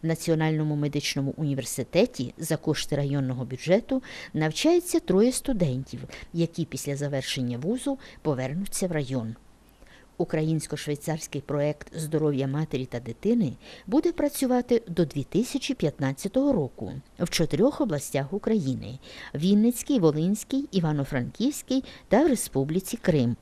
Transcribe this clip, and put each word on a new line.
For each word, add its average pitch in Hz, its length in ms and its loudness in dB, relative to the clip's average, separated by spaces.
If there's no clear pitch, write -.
В 160 40 -2
Національному 156 680 2
медичному 143 600 -2
університеті 139 1000 0
за 160 180 -2
кошти - 400 -2
районного 135 480 -2
бюджету 180 580 0
навчається 311 680 2
троє 214 320 4
студентів, 135 680 -2
які 165 320 -2
після 143 320 -6
завершення 135 640 -4
вузу 247 400 -2
повернуться 151 640 -2
в 175 60 -2
район. 127 420 -2
Українсько-швейцарський 156 1200 -2
проект 147 580 -2
«Здоров'я 151 480 0
матері 139 400 -2
та 120 140 -8
дитини» 156 520 0
буде 311 260 2
працювати 247 760 2
до 170 160 2
дві 139 200 -4
тисячі 254 500 -2
п'ятнадцятого 190 760 0
року 143 400 -2
в 175 120 -2
чотирьох 180 500 2
областях 147 520 -2
України: 135 680 -2
Вінницькій, 208 640 4
Волинській, 180 720 2
Івано-Франківській 160 1120 0
та 247 160 6
в - 20 4
Республіці 175 720 0
Крим. 127 460 2